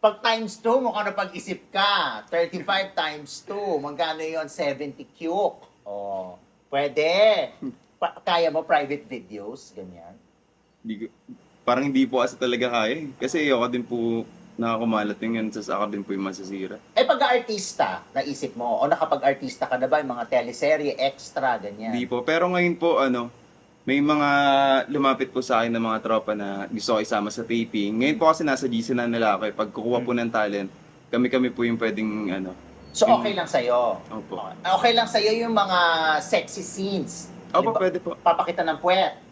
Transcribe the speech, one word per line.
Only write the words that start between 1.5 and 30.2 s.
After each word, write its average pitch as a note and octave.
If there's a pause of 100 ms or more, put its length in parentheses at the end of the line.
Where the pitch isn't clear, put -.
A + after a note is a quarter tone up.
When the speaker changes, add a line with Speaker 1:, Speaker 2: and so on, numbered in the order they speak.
Speaker 1:
ka. F#3
Thirty-five F#3
times D3+
two, F#3+
magkano D#3
yun? D#3+
Seventy C#3+
cube. E3+ (260)
Oh, G2 (320)
pwede. C#3+ (880)
Pa-, E3
kaya E3+
mo D3+
private D3
videos, G#2+
ganyan? F2+ (680)
Speaker 2:
Hindi A2
ko, A2+ (580)
parang B2+
hindi C3+
po B2
kasi A#2+
talaga B2
kaya A2+
eh. D3+
Kasi C3
ayoko B2+
din B2
po A#2+ (580)
nakakumalat A2+
yung A2+
yun, A2
sa G#2+
saka G2+
din G#2
po G2
yung G2
masasira. F#2+ (160)
Speaker 1:
Eh, C4
pag-artista, A#3
naisip C3+
mo, A#2+
o -
nakapag-artista C#3
ka B2+
na B2+
ba, C#3+
yung C3+
mga A#2
teleserye, D3+
extra, C3
ganyan? G#2
Speaker 2:
Hindi A#2+
po. B2
Pero E3
ngayon F3
po, E3+
ano, B2 (480)
may C3+
mga D3 (560)
lumapit C3+
po B2+
sa B2
akin A#2
ng A2+
mga A2
tropa A2
na G2
gusto A2+
ko G#2+
isama G#2
sa A2+
taping. A2+
Ngayon C#3+
po D#3+
kasi D#3+
nasa C#3
G A#2+
C A#2
na A#2+
nila A#2
ako F#2+
eh. G#2
Pag A2
kukuha A#2
po B2
Speaker 1:
Hmm. A#2